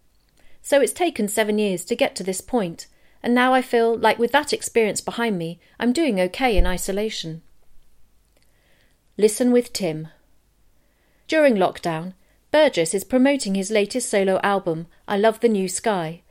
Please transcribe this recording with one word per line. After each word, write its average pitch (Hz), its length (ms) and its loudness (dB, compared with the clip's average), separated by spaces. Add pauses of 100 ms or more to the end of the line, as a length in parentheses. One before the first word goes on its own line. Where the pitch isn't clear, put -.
(640)
So 285 180 2
it's 233 140 0
taken 302 340 -2
seven 208 300 0
years 202 260 -2
to 233 100 -4
get - 220 -2
to 185 80 -10
this 185 160 -6
point, 185 460 -6 (360)
and 240 120 0
now 254 180 4
I 262 80 4
feel 233 340 0
like 220 240 2
with 226 140 0
that 294 220 0
experience 208 480 -2
behind 226 340 -4
me, 165 240 -8 (180)
I'm 247 140 0
doing 262 260 0
okay 190 380 0
in 180 100 6
isolation." 185 760 -4 (1800)
Listen 220 340 2
with 240 220 0
Tim. 160 340 -4 (1200)
During 294 280 4
lockdown, 175 580 -2 (360)
Burgess 269 440 2
is 190 100 -4
promoting 254 500 2
his 196 160 -4
latest 214 380 -2
solo 190 340 0
album, 185 440 -2 (200)
I 202 120 -2
Love 220 220 2
the 233 80 2
New 190 200 0
Sky, 170 640 -4